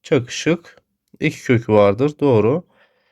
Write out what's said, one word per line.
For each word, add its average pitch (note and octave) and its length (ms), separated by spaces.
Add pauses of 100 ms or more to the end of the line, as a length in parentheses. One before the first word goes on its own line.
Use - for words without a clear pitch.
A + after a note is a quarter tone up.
çakışık - 800 (380)
iki - 240
kökü A#2 300
vardır. G#2 460
Doğru. C3 440 (480)